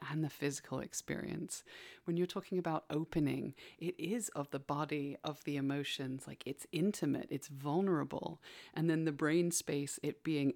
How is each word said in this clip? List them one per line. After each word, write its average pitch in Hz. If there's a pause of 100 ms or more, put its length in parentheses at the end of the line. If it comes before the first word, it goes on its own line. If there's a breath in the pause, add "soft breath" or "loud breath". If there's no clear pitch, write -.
(120)
and 151
the 147
physical 139
experience? - (400 loud breath)
When 170
you're 180
talking 190
about 165
opening, 147 (260 loud breath)
it 170
is 202
of 143
the 143
body, 143
of 151
the 143
emotions, 139
like, -
it's -
intimate, 165
it's 139
vulnerable. 147 (320 loud breath)
And 165
then 160
the 156
brain 160
space, 143
it 143
being 143